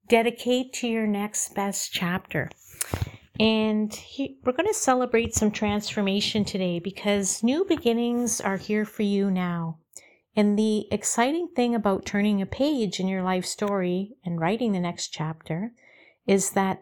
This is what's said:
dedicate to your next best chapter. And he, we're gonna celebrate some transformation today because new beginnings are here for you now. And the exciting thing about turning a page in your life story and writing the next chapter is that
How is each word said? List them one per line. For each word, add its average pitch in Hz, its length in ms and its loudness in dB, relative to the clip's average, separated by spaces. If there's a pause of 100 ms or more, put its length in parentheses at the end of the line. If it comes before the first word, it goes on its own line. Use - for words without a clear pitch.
dedicate 240 640 2
to - 160 -4
your 226 180 0
next 208 480 -2
best 202 380 -4
chapter. 175 560 -2 (880)
And 214 560 2
he, - 480 -8
we're 254 100 0
gonna 370 200 2
celebrate 247 600 2
some 214 160 2
transformation 208 960 0
today 180 320 -2
because 196 640 -2
new 285 240 2
beginnings 240 760 0
are 196 160 0
here 208 300 -2
for - 160 -4
you 202 280 2
now. 175 500 -2 (540)
And 208 240 4
the 214 320 0
exciting 277 640 0
thing 240 200 2
about 208 320 0
turning 202 340 2
a 190 60 -2
page 254 540 0
in 185 60 0
your 190 160 0
life 185 220 0
story 196 680 -2 (120)
and 170 160 -4
writing 214 320 0
the 185 80 0
next 170 280 -4
chapter 160 640 -6 (540)
is 196 260 2
that 190 300 0